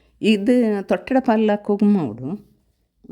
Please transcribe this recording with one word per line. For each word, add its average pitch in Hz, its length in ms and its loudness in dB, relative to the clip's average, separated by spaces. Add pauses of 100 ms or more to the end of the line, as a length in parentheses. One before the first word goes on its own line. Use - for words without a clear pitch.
(220)
ഇത് 214 720 2
തൊട്ടയുടെ 254 360 -2
പാലിലാക്കി 214 440 0
ഉമ്മ 202 400 2
ഇടും. 131 340 -12 (680)